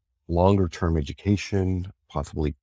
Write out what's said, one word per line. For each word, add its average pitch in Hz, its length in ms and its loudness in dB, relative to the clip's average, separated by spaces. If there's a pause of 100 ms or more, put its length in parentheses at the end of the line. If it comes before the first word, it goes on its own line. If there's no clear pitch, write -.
(280)
longer 92 400 4
term 82 300 0
education, 92 920 -2 (160)
possibly 76 560 -4